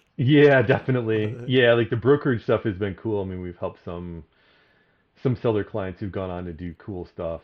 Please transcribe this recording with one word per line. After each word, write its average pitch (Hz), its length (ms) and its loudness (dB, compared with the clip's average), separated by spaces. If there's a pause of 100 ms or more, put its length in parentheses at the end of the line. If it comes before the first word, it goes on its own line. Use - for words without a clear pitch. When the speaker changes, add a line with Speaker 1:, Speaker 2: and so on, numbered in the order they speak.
(160)
Speaker 1:
Yeah, 143 460 6
definitely. 113 800 -2
Speaker 2:
<laughs> 120 60 -14
Speaker 1:
Yeah, 127 240 6
like, 117 180 2
the 120 60 -2
brokerage 127 480 2
stuff 113 180 2
has 104 140 -4
been 98 180 -4
cool. 104 260 -4
I 95 40 -4
mean, 92 180 -8
we've 90 160 -12
helped 90 260 -10
some, 87 380 -12 (1040)
some 131 100 0
seller 107 300 -2
clients 95 340 -8
who've 101 140 -8
gone 95 180 -6
on 90 140 -8
to 87 80 -10
do 82 220 -12
cool 90 320 -12
stuff 82 380 -10